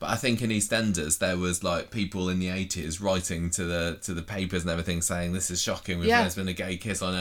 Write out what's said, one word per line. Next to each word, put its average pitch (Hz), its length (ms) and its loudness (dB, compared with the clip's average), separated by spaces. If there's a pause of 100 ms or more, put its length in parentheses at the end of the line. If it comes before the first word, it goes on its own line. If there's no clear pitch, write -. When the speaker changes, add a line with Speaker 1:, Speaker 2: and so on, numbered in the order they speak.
Speaker 1:
But 78 100 -4
I 113 60 2
think 123 260 2
in 110 80 2
EastEnders, 104 680 2
there 92 180 2
was, 90 260 0
like, 85 300 -2
people 92 360 -2
in 92 120 0
the 92 80 0
eighties 90 520 -4
writing 90 500 0
to 90 140 0
the, 85 380 0
to 98 100 -4
the 85 100 -4
papers 92 400 -2
and 87 100 0
everything 85 300 0
saying, 87 320 0
"This 92 180 -2
is 87 100 0
shocking, 90 380 -2
we've, 85 80 2
Speaker 2:
Yeah. 233 140 6
Speaker 1:
there's 90 120 0
been 95 140 -2
a 90 40 0
gay 92 260 -4
kiss 101 220 -4
on 92 200 0